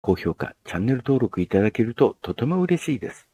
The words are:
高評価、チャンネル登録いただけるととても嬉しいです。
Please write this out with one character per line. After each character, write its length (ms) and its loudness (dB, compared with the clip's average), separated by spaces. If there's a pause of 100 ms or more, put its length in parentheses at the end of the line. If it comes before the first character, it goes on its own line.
高 120 2
評 200 -2
価、 200 -8 (100)
チ 100 -14
ャ 40 -4
ン 80 -2
ネ 60 2
ル 60 0
登 200 0
録 220 -2
い 80 -2
た 120 4
だ 120 2
け 100 0
る 120 0
と 280 4
と 120 -6
て 100 -4
も 160 0
嬉 220 0
し 140 -2
い 40 -8
で 100 -8
す。 240 -20